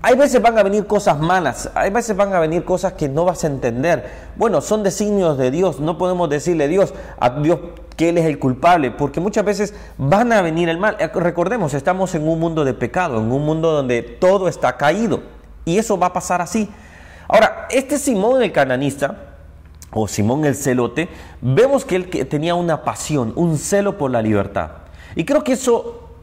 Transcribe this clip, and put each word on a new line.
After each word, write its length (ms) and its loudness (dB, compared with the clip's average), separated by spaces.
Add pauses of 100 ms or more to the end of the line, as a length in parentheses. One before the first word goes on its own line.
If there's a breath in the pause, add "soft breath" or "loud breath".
Hay 120 6
veces 260 6
van 160 4
a 60 6
venir 240 2
cosas 320 2
malas, 560 0
hay 160 2
veces 260 -2
van 160 2
a 60 2
venir 260 0
cosas 280 -2
que 160 -2
no 160 0
vas 180 0
a 60 0
entender. 600 -2 (280 loud breath)
Bueno, 240 2
son 240 -2
designios 520 2
de 140 2
Dios, 300 0
no 180 -2
podemos 320 0
decirle, 380 0
"Dios, 260 2 (240 loud breath)
a 120 2
Dios 280 2 (380)
que 140 2
Él 80 2
es 80 4
el 120 0
culpable", 540 2
porque 260 -4
muchas 260 -2
veces 300 -2 (240 loud breath)
van 340 2
a 100 4
venir 260 0
el 100 -2
mal. 220 0
Eh, 120 0
recordemos, 600 0
estamos 400 -2
en 140 0
un 100 0
mundo 260 0
de 100 0
pecado, 440 -2
en 140 0
un 120 0
mundo 280 0
donde 300 0
todo 440 2
está 300 0
caído, 460 0 (420)
y 140 0
eso 200 0
va 80 0
a 60 -2
pasar 280 -4
así. 300 -4 (560 loud breath)
Ahora, 420 2
este 300 -2
Simón 460 2
el 80 -2
Cananista, 800 -2 (600)
o 160 -2
Simón 360 0
el 120 2
Celote, 520 0 (320 loud breath)
vemos 440 2
que 120 -2
él 140 -4
que 160 -2
tenía 280 -2
una 280 -2
pasión, 520 -4
un 220 0
celo 400 0
por 140 -2
la 100 0
libertad. 500 -2 (440 loud breath)
Y 100 -4
creo 180 2
que 100 -2
eso 580 -2 (120)